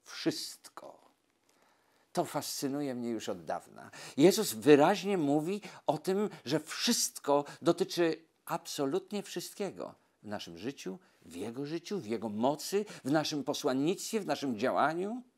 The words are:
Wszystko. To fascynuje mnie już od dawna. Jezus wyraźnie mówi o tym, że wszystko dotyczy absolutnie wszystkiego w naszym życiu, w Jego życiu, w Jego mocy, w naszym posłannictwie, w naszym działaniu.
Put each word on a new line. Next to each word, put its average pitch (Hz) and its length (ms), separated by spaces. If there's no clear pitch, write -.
Wszystko. - 960
To 175 120
fascynuje 139 680
mnie 120 160
już 107 180
od 90 160
dawna. 76 460
Jezus 180 360
wyraźnie 165 640
mówi 156 420
o 147 120
tym, 190 320
że 151 160
wszystko - 840
dotyczy 170 600
absolutnie 151 760
wszystkiego - 720
w 110 40
naszym 92 320
życiu, 147 400
w - 140
Jego 117 300
życiu, 170 340
w 110 60
Jego 110 220
mocy, 139 560
w 131 60
naszym 151 340
posłannictwie, 147 760
w 175 60
naszym 139 320
działaniu. 160 640